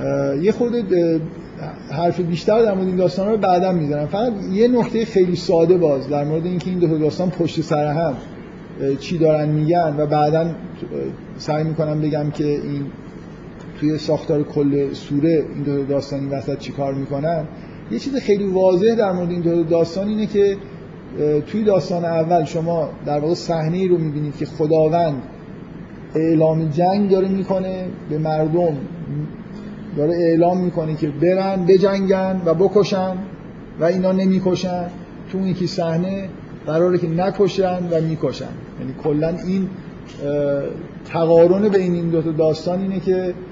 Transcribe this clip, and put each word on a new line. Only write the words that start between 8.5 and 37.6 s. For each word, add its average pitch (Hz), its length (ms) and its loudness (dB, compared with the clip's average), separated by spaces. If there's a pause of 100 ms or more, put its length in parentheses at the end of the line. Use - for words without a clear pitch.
اه، 139 160 0
چی 170 220 -4
دارن 156 300 4
می‌گن 151 500 2
و 151 80 2
بعداً، 151 340 2
اه، 170 100 0 (880)
سعی 156 260 -2
می‌کنم 151 360 -2
بگم 151 300 0
که 151 140 -2
این 147 380 -2 (1000)
توی 151 180 0
ساختار 151 440 0
کل 143 500 0
سوره 147 520 0 (100)
این 143 100 -6
دو 143 140 -2
تا 139 60 -2
داستان 139 360 -4
این 139 100 -6
وسط 139 280 -4
چی 127 140 -10
کار 139 220 -4
می‌کنن. 143 500 -2 (460)
یه 226 80 -2
چیز 269 180 -4
خیلی 202 300 2
واضح 185 480 4
در 214 180 2
مورد 175 180 -2
این 175 100 -2
دو 170 220 2
تا 160 80 -2
داستان 165 380 2
اینه 214 180 0
که، 202 300 2 (640)
اه، 147 200 2
توی 208 240 -2
داستان 180 400 2
اول 165 400 2
شما 165 460 -2 (160)
در 147 120 0
واقع 156 160 0
صحنه‌ای 170 540 0
رو 175 100 4
می‌بینید 151 380 -2
که 151 100 -4
خداوند 156 760 2 (920)
اعلام 160 540 4
جنگ 185 420 2
داره 190 180 4
می‌کنه 185 560 -2 (260)
به 151 80 -2
مردم، 156 580 0 (1200)
داره 151 180 2
اعلام 170 460 4
می‌کنه 160 340 -2
که 156 140 -2
برن 185 580 0
بجنگن 190 760 4
و 165 100 4
بکشن 190 640 2 (640)
و 156 40 2
اینا 185 280 2
نمی‌کشن. 185 760 0 (460)
تو 190 60 -4
اون 190 80 -2
یکی 180 200 0
صحنه 180 600 -2 (380)
قراره 170 320 2
که 170 100 -2
نکشن 185 720 0 (120)